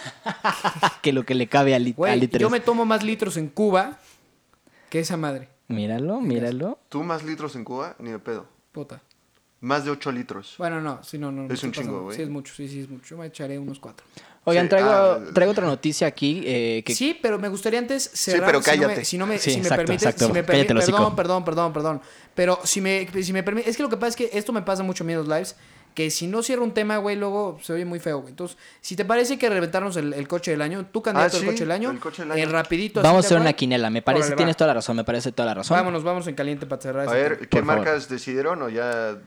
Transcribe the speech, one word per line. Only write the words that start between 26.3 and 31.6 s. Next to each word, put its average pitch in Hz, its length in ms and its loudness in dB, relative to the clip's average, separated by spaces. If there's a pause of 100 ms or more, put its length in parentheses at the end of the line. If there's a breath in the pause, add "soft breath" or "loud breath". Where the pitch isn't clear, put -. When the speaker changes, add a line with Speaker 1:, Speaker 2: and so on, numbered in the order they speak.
Speaker 2:
cierro 240 180 0
un 226 120 -2
tema, 214 240 0
güey, 202 180 -2
luego 202 440 -2
se - 120 -8
oye 175 120 -2
muy 175 140 -6
feo, 160 200 -4
güey. 127 120 -14
Entonces, 175 260 -10 (240 loud breath)
si - 140 -10
te 196 100 -2
parece 240 320 2
que 254 140 2
reventarnos 185 460 0
el, 147 160 -2
el 139 160 -6
coche 175 240 -2
del 151 100 0
año, 185 300 -6
tú 220 100 -4
candidato 175 360 4
Speaker 3:
Ah, - 20 -2
Speaker 2:
al 185 40 -2
Speaker 3:
sí, 202 60 0
Speaker 2:
coche 226 140 0